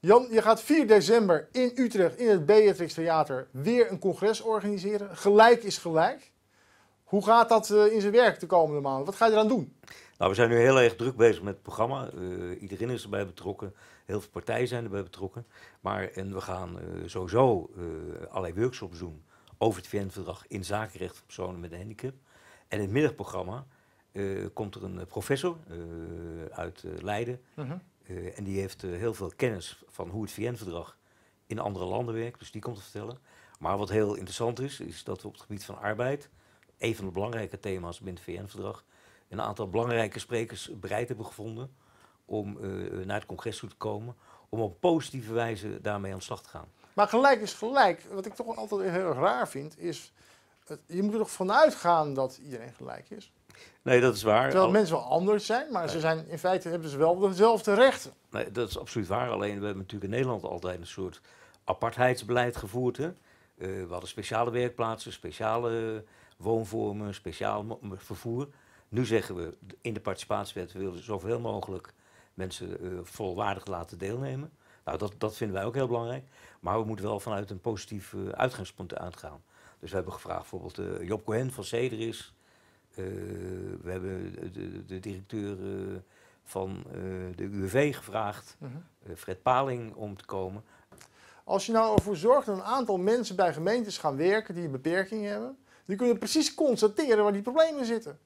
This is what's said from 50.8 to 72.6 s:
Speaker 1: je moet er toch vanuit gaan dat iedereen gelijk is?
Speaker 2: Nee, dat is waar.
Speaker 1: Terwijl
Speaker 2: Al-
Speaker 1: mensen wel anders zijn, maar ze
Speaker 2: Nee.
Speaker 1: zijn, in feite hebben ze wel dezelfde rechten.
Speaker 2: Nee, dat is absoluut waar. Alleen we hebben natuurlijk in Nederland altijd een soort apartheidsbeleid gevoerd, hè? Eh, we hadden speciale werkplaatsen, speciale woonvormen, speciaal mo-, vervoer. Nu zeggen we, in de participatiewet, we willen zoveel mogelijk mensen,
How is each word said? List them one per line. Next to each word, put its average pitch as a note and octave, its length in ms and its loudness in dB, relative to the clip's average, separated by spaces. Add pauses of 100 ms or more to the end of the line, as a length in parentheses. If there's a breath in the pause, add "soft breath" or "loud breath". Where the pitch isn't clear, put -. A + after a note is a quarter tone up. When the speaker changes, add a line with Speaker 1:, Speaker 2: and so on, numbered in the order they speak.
Speaker 1:
je F3 160 -4
moet G#3 100 0
er A3+ 60 0
toch G#3 120 -2
vanuit A3+ 440 4
gaan D#3 400 4
dat C3 280 -2
iedereen B2+ 300 -12
gelijk - 380 -14
is? - 220 -16 (500 soft breath)
Speaker 2:
Nee, B2+ 180 8
dat B2 140 6
is F#2+ 80 -6
waar. A2 200 8
Speaker 1:
Terwijl C#3+ 220 6
Speaker 2:
Al- - 60 4
Speaker 1:
mensen F#3 240 4
wel C#3 100 0
anders F#3 420 2
zijn, C4+ 260 -2
maar F3+ 140 -2
ze - 60 -4
Speaker 2:
Nee. E3+ 80 -2
Speaker 1:
zijn, D#3+ 280 0
in E3+ 100 -8
feite F3+ 300 0
hebben E3 220 -4
ze C#3 60 -6
wel E3 220 6
dezelfde G3+ 560 6
rechten. A#3+ 380 6 (180)
Speaker 2:
Nee, A2 200 -4
dat G#2+ 180 -2
is - 100 -8
absoluut - 280 -6
waar. A#2 240 0
Alleen G2+ 280 -2
we G2 60 -6
hebben G2 180 -6
natuurlijk G2 220 -10
in G2+ 140 -2
Nederland B2+ 240 -2
altijd F2 380 -6
een E2+ 60 -14
soort F#2 340 -10 (440 soft breath)
apartheidsbeleid A#2+ 920 0
gevoerd, B2 400 -2
hè? C#3+ 100 -4
Eh, F3+ 60 -6 (460 soft breath)
we F#2+ 300 -6
hadden F2+ 200 -8
speciale A2 420 -2
werkplaatsen, A#2 600 -4
speciale A2+ 920 -4 (320 soft breath)
woonvormen, G#2 800 -2
speciaal G#2 500 -6
mo-, A2+ 160 -10 (140)
vervoer. A#2 540 -8 (400 soft breath)
Nu A#2+ 160 0
zeggen G#2+ 300 0
we, E2+ 220 -8 (240)
in A#2 140 -6
de G#2 60 -8
participatiewet, G2 720 -6
we F#2+ 60 -12
willen F2+ 260 -6
zoveel G#2+ 360 -4
mogelijk G#2 520 -8 (420 soft breath)
mensen, F#2 460 -10